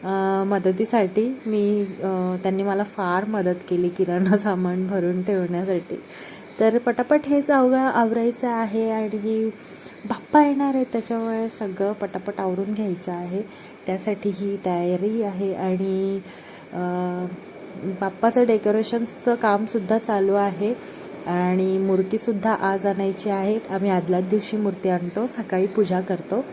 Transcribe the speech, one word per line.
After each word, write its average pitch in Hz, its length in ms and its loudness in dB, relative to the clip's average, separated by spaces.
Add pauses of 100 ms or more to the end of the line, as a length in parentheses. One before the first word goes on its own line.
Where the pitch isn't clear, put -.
अ, 190 400 0
मदतीसाठी. 202 1000 2
मी, 208 360 2
अ, 185 600 -2
त्यांनी 190 200 0
मला 202 200 0
फार 196 420 -2
मदत 190 300 0 (140)
केली 180 200 2
किराणा 180 480 2
<laughs> - 0 -
सामान 185 500 0
भरून 185 360 0
ठेवण्यासाठी. 180 800 -2 (580)
तर 220 180 6
पटापट 247 480 2
हेच 285 240 2
आवरा-, 262 420 4
आवरायचं 233 560 2
आहे 220 440 0
आणि 220 580 -2 (560)
बाप्पा 294 400 4
येणार 277 300 2
आहे, 262 80 2
त्याच्यामुळे 226 680 -2
सगळं 202 440 -2
पटापट 196 460 -6
आवरून 190 340 0
घ्यायचं 190 380 -4
आहे, 175 300 -4 (440)
त्यासाठी 202 440 -2
ही 196 360 -4
तयारी 180 560 0
आहे. 196 320 -2
आणि, 190 640 0 (540)
अ, 175 40 -8 (1200)
बाप्पाचं 226 440 4
डेकोरेशनचं 226 880 2
कामसुद्धा 220 640 2
चालू 196 360 2
आहे 202 400 2 (540)
आणि 185 500 2
मूर्तीसुद्धा 190 760 0
आज 196 320 0
आणायची 196 440 0
आहे. 196 300 0 (100)
आम्ही 196 200 0
आदल्याच 180 400 2
दिवशी 214 280 0
मूर्ती 190 320 0
आणतो, 180 380 0
सकाळी 196 400 0
पूजा 185 340 2
करतो 185 520 -2